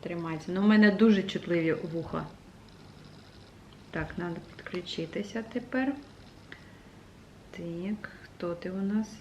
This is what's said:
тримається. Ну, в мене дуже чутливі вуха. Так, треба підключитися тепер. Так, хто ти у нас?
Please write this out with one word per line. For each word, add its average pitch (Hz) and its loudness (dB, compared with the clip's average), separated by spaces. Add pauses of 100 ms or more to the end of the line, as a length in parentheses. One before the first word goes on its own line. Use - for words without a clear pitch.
тримається. 165 -6
Ну, 185 0
в 196 2
мене 214 10
дуже 202 6
чутливі 170 0
вуха. 160 -4 (1600)
Так, 156 -6
треба 175 -6 (200)
підключитися 185 -6 (100)
тепер. 262 -2 (1600)
Так, 175 -8 (140)
хто 175 -6
ти 180 -8
у 190 -4
нас? 214 0 (120)